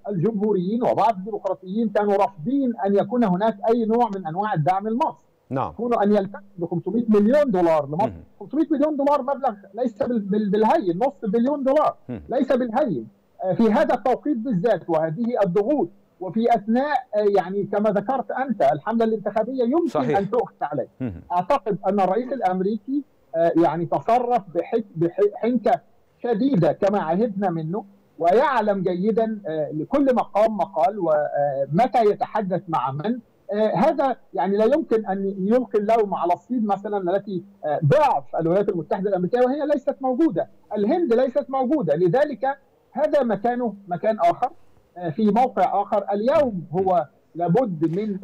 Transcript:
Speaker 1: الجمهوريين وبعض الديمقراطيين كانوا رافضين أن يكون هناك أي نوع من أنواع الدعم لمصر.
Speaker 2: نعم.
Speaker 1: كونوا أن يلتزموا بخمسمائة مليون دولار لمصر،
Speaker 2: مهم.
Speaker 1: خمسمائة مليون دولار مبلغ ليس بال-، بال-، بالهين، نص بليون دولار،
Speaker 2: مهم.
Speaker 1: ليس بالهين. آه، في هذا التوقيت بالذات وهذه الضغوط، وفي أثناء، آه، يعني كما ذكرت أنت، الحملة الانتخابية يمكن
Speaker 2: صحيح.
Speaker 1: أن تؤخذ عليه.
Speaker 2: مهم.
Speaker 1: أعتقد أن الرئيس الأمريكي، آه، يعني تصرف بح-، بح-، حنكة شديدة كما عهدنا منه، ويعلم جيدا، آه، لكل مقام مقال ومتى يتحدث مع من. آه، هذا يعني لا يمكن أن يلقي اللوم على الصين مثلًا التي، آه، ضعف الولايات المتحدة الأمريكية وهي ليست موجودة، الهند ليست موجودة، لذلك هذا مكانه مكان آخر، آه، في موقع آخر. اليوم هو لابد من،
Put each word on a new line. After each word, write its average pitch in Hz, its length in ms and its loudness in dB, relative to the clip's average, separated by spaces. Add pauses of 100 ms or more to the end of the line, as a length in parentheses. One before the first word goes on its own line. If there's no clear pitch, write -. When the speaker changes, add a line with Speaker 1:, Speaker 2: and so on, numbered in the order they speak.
Speaker 1:
الجمهوريين 202 760 0
وبعض 185 340 2
الديمقراطيين 202 720 -4
كانوا 208 260 2
رافضين 220 580 0 (120)
أن 202 100 2
يكون 214 280 2
هناك 202 340 0 (120)
أي 233 160 2
نوع 226 300 2
من 185 120 -8
أنواع 202 260 -4
الدعم 185 340 0
لمصر. 254 400 -2 (220)
Speaker 2:
نعم. 123 220 -4
Speaker 1:
كونوا 220 320 -2
أن 208 80 4
يلتزموا 202 300 0 (160)
بخمسمائة 175 520 -2
مليون 214 420 4
دولار 165 340 2
لمصر، 160 220 -2
Speaker 2:
مهم. 82 160 -12 (160)
Speaker 1:
خمسمائة 262 320 -2
مليون 302 240 2
دولار 277 260 2
مبلغ 262 320 -2 (200)
ليس 240 300 -4
بال-، 240 160 -2
بال-، 208 300 0
بالهين، 214 480 2
نص 269 160 0 (180)
بليون 262 320 0
دولار، 269 320 2 (140)
Speaker 2:
مهم. 104 200 -8
Speaker 1:
ليس 269 220 0
بالهين. 233 560 0 (360)
آه، 185 100 0
في 214 180 4
هذا 285 240 2
التوقيت 262 420 -2
بالذات 214 520 -2
وهذه 160 360 0 (180)
الضغوط، 202 460 0 (300)
وفي 226 360 2
أثناء، 247 420 0 (180)
آه، 208 100 2 (100)
يعني 190 280 0
كما 208 260 0
ذكرت 208 420 -2
أنت، 247 300 -4
الحملة 226 440 2
الانتخابية 220 580 -2
يمكن 302 240 2
Speaker 2:
صحيح. - 300 0
Speaker 1:
أن 202 120 -2
تؤخذ 233 320 -2
عليه. 147 260 -4 (120)
Speaker 2:
مهم. 110 220 -8 (100)
Speaker 1:
أعتقد 208 460 0 (100)
أن 202 120 0
الرئيس 214 340 0
الأمريكي، 214 720 -2 (320)
آه، 170 160 2 (120)
يعني 165 220 0
تصرف 233 560 0 (140)
بح-، 170 200 -2 (200)
بح-، 170 240 -2 (160)
حنكة 226 460 0 (420)
شديدة 226 480 2
كما 202 280 0
عهدنا 190 500 0
منه، 165 360 -4 (340)
ويعلم 214 600 4
جيدا، 202 680 0
آه، 156 240 -4
لكل 254 440 0
مقام 214 420 0
مقال 180 420 0
ومتى 151 1080 0
يتحدث 196 640 0
مع 135 240 -2
من. 202 280 -4 (340)
آه، 208 220 0
هذا 269 400 0 (180)
يعني 190 240 0
لا 220 80 4
يمكن 240 400 0
أن 196 340 -4
يلقي 226 400 0
اللوم 208 360 0
على 170 180 -2
الصين 240 320 -2
مثلًا 196 500 -2
التي، 196 280 -6 (220)
آه، 151 200 -2
ضعف 240 500 2
الولايات 180 340 0
المتحدة 190 400 -4
الأمريكية 180 300 0
وهي 277 340 0
ليست 285 280 -2
موجودة، 254 480 0 (280)
الهند 220 360 0
ليست 262 360 0
موجودة، 262 460 0
لذلك 262 640 0 (340)
هذا 294 320 0
مكانه 233 500 -2 (140)
مكان 214 320 -2
آخر، 214 300 2 (480)
آه، 180 120 -6
في 208 220 2
موقع 202 500 2
آخر. 202 320 -2
اليوم 226 580 0
هو 180 360 2 (280)
لابد 170 640 0
من، 208 240 -4